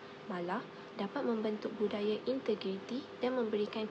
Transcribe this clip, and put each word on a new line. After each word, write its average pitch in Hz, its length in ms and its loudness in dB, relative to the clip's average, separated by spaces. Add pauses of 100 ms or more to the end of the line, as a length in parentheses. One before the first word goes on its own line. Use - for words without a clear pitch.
(320)
malah 180 320 0 (320)
dapat 247 320 -2
membentuk 214 480 2
budaya 208 480 2
integriti 233 800 0 (160)
dan 254 160 2
memberikan 214 560 2